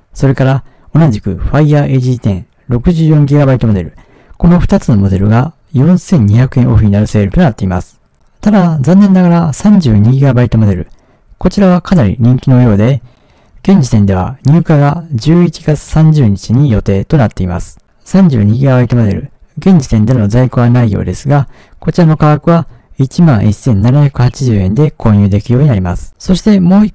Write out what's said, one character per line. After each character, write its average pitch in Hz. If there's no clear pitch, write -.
そ 139
れ 127
か 135
ら 131
同 156
じ 104
く 90
Fire 147
H 127
D 123
ten 95
六 123
十 160
四 151
ギ 139
ガ 147
バ 135
イ 120
ト 117
モ 110
デ 95
ル、 78
こ -
の 175
二 -
つ -
の 117
モ 98
デ 95
ル 98
が 120
四 160
千 151
二 101
百 127
円 127
オ 113
フ 110
に 101
な 101
る 107
セ 107
ー 101
ル 95
と 175
な 165
っ 107
て -
い -
ま 92
す。 -
た 208
だ、 175
残 165
念 202
な 185
が 175
ら 170
三 202
十 120
二 107
ギ 135
ガ 139
バ 123
イ 117
ト -
モ 110
デ 98
ル、 85
こ -
ち 208
ら 190
は 180
か -
な 131
り 90
人 127
気 -
の 123
よ 117
う -
で、 120
現 190
時 123
点 104
で 98
は 92
入 147
荷 160
が 143
十 160
一 170
月 151
三 160
十 143
日 101
に 135
予 104
定 98
と -
な 135
っ -
て -
い 90
ま 85
す。 -
三 190
十 117
二 107
ギ 135
ガ 131
バ 123
イ 117
ト 127
モ 120
デ 98
ル、 -
現 180
時 -
点 107
で 120
の 107
在 120
庫 123
は 120
な 123
い 107
よ 95
う 90
で 92
す -
が、 139
こ -
ち 165
ら 170
の 156
価 151
格 160
は 165
一 135
万 123
一 104
千 101
七 139
百 139
八 123
十 123
円 98
で 151
購 -
入 101
で 101
き -
る 117
よ 123
う -
に 156
な 127
り 98
ま 87
す。 -
そ -
し 170
て 208
も 185
う 214
一 -